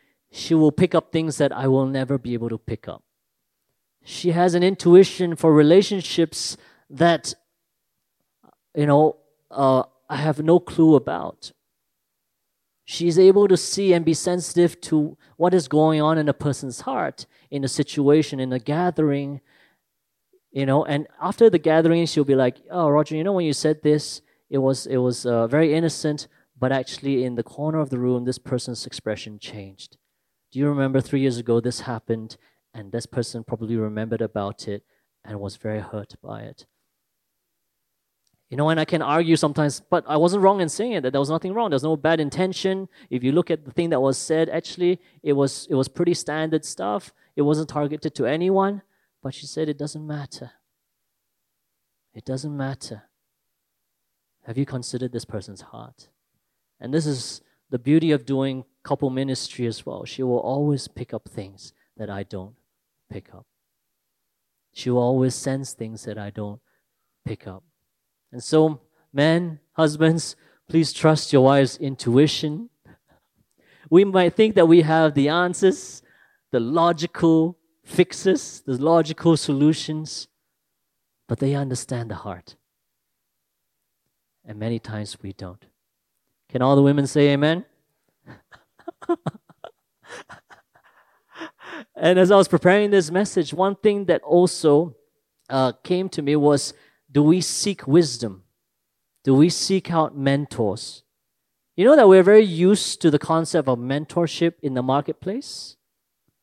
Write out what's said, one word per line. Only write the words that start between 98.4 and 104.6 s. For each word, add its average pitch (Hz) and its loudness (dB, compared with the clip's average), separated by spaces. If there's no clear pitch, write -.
Do 139 4
we 151 6
seek - -2
out 160 0
mentors? 135 -4
You 175 0
know 277 8
that 240 10
we're 190 10
very 214 8
used 180 0
to 165 4
the 147 2
concept 160 -2
of 123 0
mentorship 156 -4